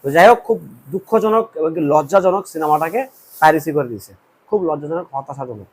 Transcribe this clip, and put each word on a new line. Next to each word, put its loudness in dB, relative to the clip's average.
তো -4
যাই 8
হোক, 6
খুব -6
দুঃখজনক -2
এবং -4
কি -6
লজ্জাজনক 2
সিনেমাটাকে -2
পাইরেসি 2
করে -2
দিয়েছে, -14
খুব -4
লজ্জাজনক, -6
হতাশাজনক। -12